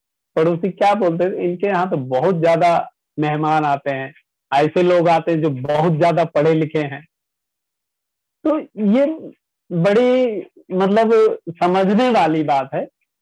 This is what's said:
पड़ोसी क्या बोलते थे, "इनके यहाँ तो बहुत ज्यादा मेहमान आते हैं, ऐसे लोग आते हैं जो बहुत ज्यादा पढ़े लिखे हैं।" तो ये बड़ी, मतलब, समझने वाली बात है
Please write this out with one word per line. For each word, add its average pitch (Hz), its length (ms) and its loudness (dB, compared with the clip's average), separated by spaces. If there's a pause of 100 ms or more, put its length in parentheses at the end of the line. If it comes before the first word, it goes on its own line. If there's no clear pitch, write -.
(360)
पड़ोसी 170 360 0
क्या 202 240 0
बोलते 180 360 -2
थे, 185 120 -6
"इनके 180 240 -4
यहाँ 185 220 -2
तो 180 80 -4
बहुत 131 380 -2
ज्यादा 165 540 0 (300)
मेहमान 151 460 0
आते 143 240 -2
हैं, 135 240 -8 (400)
ऐसे 151 300 2
लोग 175 260 4
आते 165 220 0
हैं 165 100 0
जो 160 80 0
बहुत 147 440 -2
ज्यादा 170 320 2
पढ़े 160 280 2
लिखे 156 260 -2
हैं।" 143 280 -8 (1400)
तो 311 120 0 (220)
ये 220 240 2 (680)
बड़ी, 220 680 2 (320)
मतलब, 220 680 2 (100)
समझने 190 600 0
वाली 160 340 0
बात 139 300 -2
है 170 120 -6 (360)